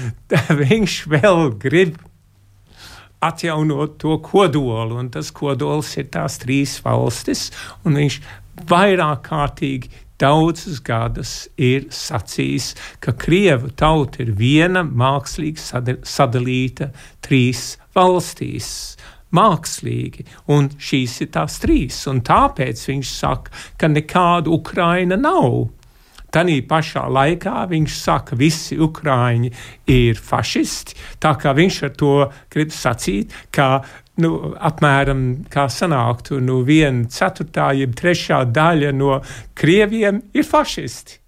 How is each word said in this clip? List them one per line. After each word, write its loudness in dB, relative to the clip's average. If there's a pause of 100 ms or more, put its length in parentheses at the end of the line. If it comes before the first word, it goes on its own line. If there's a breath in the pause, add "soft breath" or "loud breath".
<laughs> 0
viņš 2
vēl 4
grib 0 (1160 loud breath)
atjaunot -2
to -2
kodolu, 2
un -8
tas -10
kodols -4
ir -6
tās -6
trīs -2
valstis, -2 (300 loud breath)
un 2
viņš 0 (440 loud breath)
vairāk 2
kārtīgi -6 (100)
daudzus 2
gadus -4 (180)
ir 0
sacījis, -6 (240 loud breath)
ka -4
Krievu 2
tauta 0
ir -2
viena 4
mākslīgi -2
sada-, -6
sadalīta -2 (280 loud breath)
trīs 0 (140)
valstīs. 0 (540 loud breath)
Mākslīgi, 0 (200 loud breath)
un 2
šīs -4
ir -8
tās -4
trīs, 0
un -2
tāpēc 0
viņš -6
saka, -6 (200 loud breath)
ka 0
nekāda 2
Ukraina 0
nav. 2 (600 soft breath)
Tanī 2
pašā -2
laikā 0
viņš 0
saka, -2
visi 0
ukraiņi 0 (340 loud breath)
ir 4
fašisti, -4 (160 loud breath)
tā 2
kā 0
viņš 2
ar -4
to 4 (300 loud breath)
grib -2
sacīt, -4 (100)
ka, 2 (320 loud breath)
nu, 2 (240)
apmēram 2 (220)
kā 0
sanāktu, -2
nu, 0
viena 4
ceturtā -2
jeb 0
trešā 2
daļa 2
no 2 (300 loud breath)
krieviem 2
ir 0
fašisti. -2